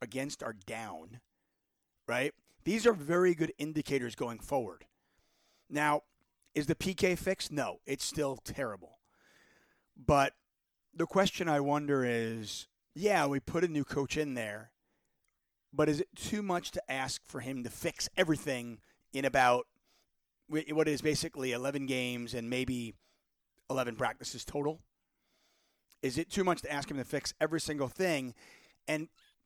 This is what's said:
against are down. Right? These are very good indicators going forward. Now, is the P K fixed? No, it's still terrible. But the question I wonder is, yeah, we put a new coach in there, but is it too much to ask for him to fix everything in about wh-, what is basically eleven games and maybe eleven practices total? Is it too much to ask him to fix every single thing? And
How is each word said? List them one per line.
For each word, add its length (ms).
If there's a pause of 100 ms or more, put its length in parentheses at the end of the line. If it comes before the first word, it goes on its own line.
against 400
are 140 (100)
down. 540 (880)
Right? 260 (300)
These 240
are 60
very 420
good 220
indicators 580
going 240
forward. 460 (840)
Now, 340 (520)
is 120
the 80
P 180
K 220
fixed? 360
No, 340
it's 200
still 320
terrible. 640 (960)
But 380 (600)
the 120
question 440
I 100
wonder 460
is, 600 (280)
yeah, 320
we 120
put 240
a 40
new 160
coach 340
in 160
there, 380 (1000)
but 160
is 100
it 160
too 260
much 300
to 200
ask 360
for 140
him 220
to 60
fix 480
everything 640 (340)
in 120
about 420 (840)
wh-, 200
what 160
is 140
basically 500
eleven 340
games 480
and 160
maybe 460 (760)
eleven 260
practices 480
total? 380 (1200)
Is 160
it 140
too 140
much 160
to 100
ask 180
him 80
to 60
fix 380
every 180
single 300
thing? 440 (540)
And 220 (360)